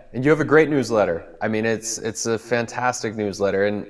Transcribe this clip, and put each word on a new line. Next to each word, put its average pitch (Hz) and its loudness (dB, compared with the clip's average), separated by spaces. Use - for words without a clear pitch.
and 120 -4
you 147 4
have 156 4
a 147 0
great 147 6
newsletter. 107 0
I 110 -2
mean, 110 -2
it's, 110 -4
it's - -8
a 113 -2
fantastic 117 -4
newsletter. 98 0
And, 104 -4